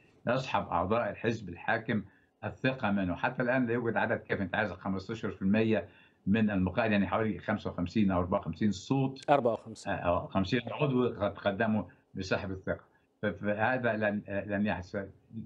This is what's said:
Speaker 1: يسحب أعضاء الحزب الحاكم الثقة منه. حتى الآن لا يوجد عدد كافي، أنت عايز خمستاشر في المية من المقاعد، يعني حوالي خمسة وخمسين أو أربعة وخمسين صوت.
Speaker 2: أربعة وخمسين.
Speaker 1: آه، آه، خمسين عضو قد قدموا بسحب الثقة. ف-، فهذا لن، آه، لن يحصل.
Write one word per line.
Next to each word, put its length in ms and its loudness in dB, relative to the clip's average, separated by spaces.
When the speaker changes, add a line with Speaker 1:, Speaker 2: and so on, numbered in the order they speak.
Speaker 1:
يسحب 400 0
أعضاء 420 0
الحزب 380 -4
الحاكم 540 -2
الثقة 460 -2
منه. 240 0
حتى 280 -2
الآن 240 2
لا 60 0
يوجد 240 0
عدد 220 2
كافي، 240 -4
أنت 120 -4
عايز 180 0
خمستاشر 580 -4
في 120 -8
المية 460 4
من 240 4
المقاعد، 420 2
يعني 140 4
حوالي 320 0
خمسة 320 -4
وخمسين 400 2
أو 80 2
أربعة 200 2
وخمسين 340 0
صوت. 580 0
Speaker 2:
أربعة 220 6
وخمسين. 400 -6
Speaker 1:
آه، 40 0
آه، 300 2
خمسين 340 0
عضو 380 2
قد 300 -2
قدموا 440 2
بسحب 360 -2
الثقة. 340 -4
ف-، 40 0
فهذا 680 0
لن، 320 0
آه، 160 -4
لن 220 0
يحصل. 420 -4